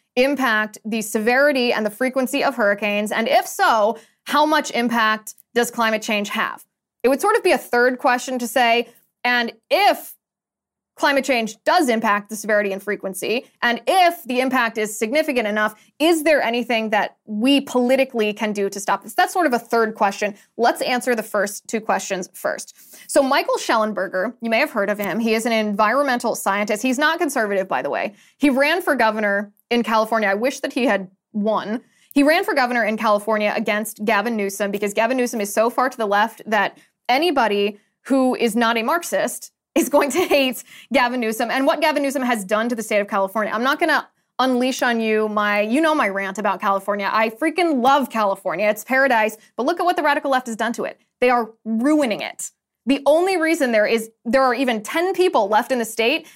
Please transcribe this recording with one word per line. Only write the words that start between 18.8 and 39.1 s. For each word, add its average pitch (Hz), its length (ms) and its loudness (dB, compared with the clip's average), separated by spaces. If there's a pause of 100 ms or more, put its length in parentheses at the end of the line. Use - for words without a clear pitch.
this? 214 100 -16
That's 359 200 0
sort 359 120 2
of 269 60 2
a 233 80 0
third 226 340 0
question. 202 420 -2 (200)
Let's 277 260 2
answer 247 320 -2
the 220 80 -2
first 202 460 -4
two 220 140 -4
questions 190 500 -4
first. - 800 -10
So 294 100 4
Michael 339 360 0
Shellenberger, 208 840 -2
you 233 100 -8
may 226 100 2
have 294 120 0
heard 208 180 -2
of 202 80 -2
him. 202 220 -4
He 220 140 0
is 220 120 0
an 233 60 -2
environmental 226 840 0
scientist. 208 480 -2
He's 262 160 0
not 311 220 0
conservative, 208 480 -2
by 131 140 -2
the 143 80 -6
way. 110 240 -4 (240)
He 285 120 2
ran 294 320 2
for 320 140 0
governor 208 560 0 (180)
in 240 140 0
California. 220 460 0
I 196 60 2
wish 254 260 -2
that 285 100 -6
he 247 140 0
had 196 260 0 (220)
won. 208 480 -2 (320)
He 285 100 4
ran 339 220 2
for 427 80 -2
governor 240 320 0
in 220 100 -2
California 214 580 0
against 214 520 -4
Gavin 214 320 0
Newsom 202 340 -4
because 208 220 -4
Gavin 226 240 0
Newsom 240 240 -2
is 202 120 -6
so 220 160 2
far 254 200 0
to 262 80 -8
the 226 80 -2
left 208 400 0
that 208 320 0 (320)
anybody 226 720 0 (260)
who 262 300 2
is 220 200 0
not 233 220 2
a 220 60 0
Marxist 262 680 -2 (240)